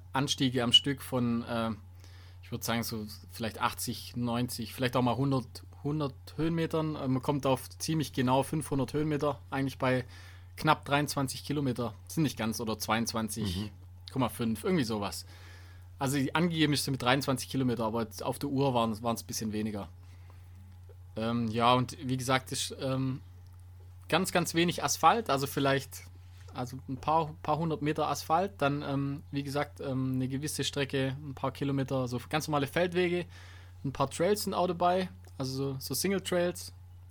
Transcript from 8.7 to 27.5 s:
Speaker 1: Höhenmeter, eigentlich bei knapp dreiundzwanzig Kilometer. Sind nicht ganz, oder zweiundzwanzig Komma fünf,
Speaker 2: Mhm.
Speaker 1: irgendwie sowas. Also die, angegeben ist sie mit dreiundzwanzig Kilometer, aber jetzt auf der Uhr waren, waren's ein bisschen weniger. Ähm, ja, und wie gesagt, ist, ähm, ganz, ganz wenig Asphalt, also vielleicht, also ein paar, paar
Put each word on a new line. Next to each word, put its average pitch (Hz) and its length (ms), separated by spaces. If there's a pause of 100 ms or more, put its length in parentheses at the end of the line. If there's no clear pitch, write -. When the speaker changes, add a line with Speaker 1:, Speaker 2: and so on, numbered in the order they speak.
Speaker 1:
Höhenmeter, 147 480 (100)
eigentlich 135 260
bei 127 280 (520)
knapp 156 280
dreiundzwanzig 139 600
Kilometer. 123 500 (120)
Sind - 160
nicht 131 160
ganz, 110 220
oder 110 180
zweiundzwanzig 110 920 (400)
Komma 131 160
fünf, 113 340
Speaker 2:
Mhm. - 60
Speaker 1:
irgendwie 175 160
sowas. 104 420 (720)
Also 139 180
die, 135 200
angegeben 160 380
ist 127 100
sie 139 80
mit 131 100
dreiundzwanzig 131 460
Kilometer, 123 380
aber 113 160
jetzt - 200
auf 135 160
der 143 120
Uhr 139 220
waren, 113 300
waren's 117 220
ein - 20
bisschen 110 260
weniger. 107 360 (1300)
Ähm, 117 320
ja, 117 260
und 123 260
wie 131 160
gesagt, 131 360
ist, - 280
ähm, 131 400 (880)
ganz, 180 220
ganz 170 240
wenig 170 300
Asphalt, 180 440
also 135 200
vielleicht, 139 560 (520)
also 123 220 (100)
ein 131 100
paar, 156 440
paar 151 160